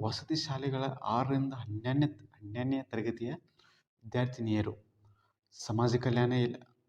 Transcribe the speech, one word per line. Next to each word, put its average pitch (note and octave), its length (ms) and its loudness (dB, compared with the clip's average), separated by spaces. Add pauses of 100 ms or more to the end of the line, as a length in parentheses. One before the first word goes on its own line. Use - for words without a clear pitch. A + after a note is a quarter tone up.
ವಸತಿ A2 360 -2
ಶಾಲೆಗಳ C3+ 480 -2 (200)
ಆರರಿಂದ C3+ 500 0
ಹನ್ನೆರಡನೇ, A#2+ 540 0 (240)
ಹನ್ನೆರಡನೇ B2 500 -4
ತರಗತಿಯ A2+ 480 -4 (720)
ವಿದ್ಯಾರ್ಥಿನಿಯರು A2+ 720 0 (800)
ಸಮಾಜ A#2 420 2
ಕಲ್ಯಾಣ B2 360 2
ಇಲ-, B2 300 2 (260)